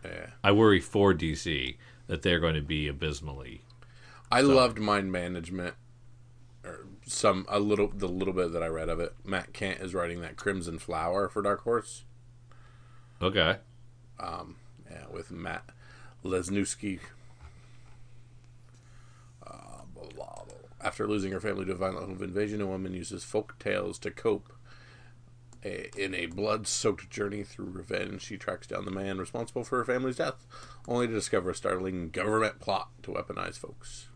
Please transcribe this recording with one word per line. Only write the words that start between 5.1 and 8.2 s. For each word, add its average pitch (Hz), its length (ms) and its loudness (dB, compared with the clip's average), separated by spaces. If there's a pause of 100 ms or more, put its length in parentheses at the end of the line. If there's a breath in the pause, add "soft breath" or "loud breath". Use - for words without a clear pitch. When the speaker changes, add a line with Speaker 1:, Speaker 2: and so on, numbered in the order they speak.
Speaker 1:
Management, 87 640 -4 (920)
or 90 220 -12 (180)
some, 95 420 2
a 104 120 2
little, 104 280 4
the 95 220 -2
little 92 240 0